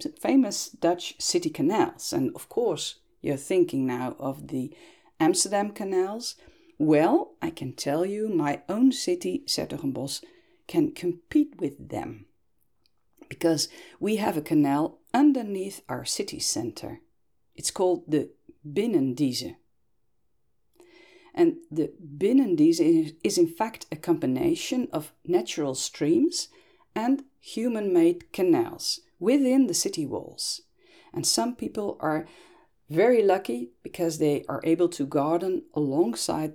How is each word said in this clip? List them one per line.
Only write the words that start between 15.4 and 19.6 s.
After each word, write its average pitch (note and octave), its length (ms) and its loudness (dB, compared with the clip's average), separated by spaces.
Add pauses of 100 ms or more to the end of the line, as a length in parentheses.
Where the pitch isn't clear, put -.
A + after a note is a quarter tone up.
our B2+ 160 -6
city - 360 -6
centre. - 600 -6 (540)
It's - 160 -6
called F3+ 360 0
the D3 240 0 (400)
Binnendieze. C#3 840 -2 (1800)